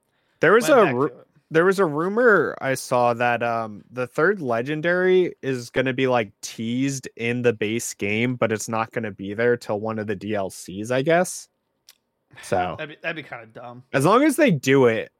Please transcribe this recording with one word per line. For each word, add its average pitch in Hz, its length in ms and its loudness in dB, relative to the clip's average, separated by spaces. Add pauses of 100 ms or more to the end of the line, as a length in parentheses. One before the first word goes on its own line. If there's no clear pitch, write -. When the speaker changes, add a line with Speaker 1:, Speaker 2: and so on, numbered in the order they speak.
(400)
Speaker 1:
There 160 120 6
was 226 160 4
Speaker 2:
went 277 120 6
Speaker 1:
a 202 40 8
Speaker 2:
back 139 100 0
Speaker 1:
ru-, 135 160 0
Speaker 2:
to - 80 -20
it. - 80 -20 (240)
Speaker 1:
there 160 160 4
was 190 120 2
a 196 80 4
rumor 180 760 2
I 131 140 -2
saw 123 400 2
that, 120 280 0
um, 113 480 -4
the 123 160 -6
third 180 340 0
legendary 160 1000 0
is 127 280 -6
gonna 131 220 0
be, 131 160 0
like, 117 320 0
teased 131 760 -6
in 120 260 -4
the 120 100 4
base 110 420 -4
game, 110 420 -2
but 113 160 0
it's 107 160 -6
not 113 220 -4
gonna 110 220 -8
be 98 220 -10
there 120 220 2
till 110 240 -6
one 110 180 -6
of 107 100 -6
the 104 80 -4
D 101 180 -8
L 95 160 -4
Cs, 104 400 -10
I 131 120 0
guess. 170 460 0 (920)
So 180 360 -4
Speaker 2:
That'd 156 180 -12
be, - 60 -20
that'd 165 200 -10
be - 60 -18
kinda 117 180 -16
dumb. 120 460 -20
Speaker 1:
as 139 140 2
long 226 180 4
as 311 120 2
they 294 140 4
do 135 360 4
it 110 340 0